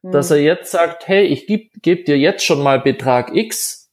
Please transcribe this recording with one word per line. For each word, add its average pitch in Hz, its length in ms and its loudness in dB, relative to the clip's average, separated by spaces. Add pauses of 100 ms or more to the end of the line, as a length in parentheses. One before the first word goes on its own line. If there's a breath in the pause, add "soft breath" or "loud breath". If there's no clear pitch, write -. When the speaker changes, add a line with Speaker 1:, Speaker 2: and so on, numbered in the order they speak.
Speaker 1:
dass 175 260 -2
Speaker 2:
Mhm. 156 80 4
Speaker 1:
er 147 60 2
jetzt 165 300 0
sagt, 170 360 -2
„Hey, 196 160 4
ich - 220 -2
geb, 214 240 -4 (120)
geb 175 220 0
dir 143 140 2
jetzt 160 260 0
schon 143 180 0
mal 139 180 2
Betrag 123 540 0
X - 580 -4